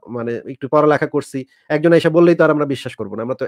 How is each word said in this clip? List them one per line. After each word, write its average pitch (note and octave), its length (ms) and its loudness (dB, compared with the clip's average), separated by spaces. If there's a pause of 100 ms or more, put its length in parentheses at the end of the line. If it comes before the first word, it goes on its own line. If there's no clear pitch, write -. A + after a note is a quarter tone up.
মানে A#2 380 -8
একটু C3 220 -14
পড়ালেখা D3+ 400 2
করছি, C3+ 380 -6 (240)
একজন D#3 240 2
এসে E3 160 4
বললেই E3+ 260 4
তো F3 80 4
আর D#3 60 4
আমরা D3 160 0
বিশ্বাস C#3 300 -8
করব G2+ 200 -12
না। A2 80 -8
আমরা B2+ 120 -6
তো C3 120 -10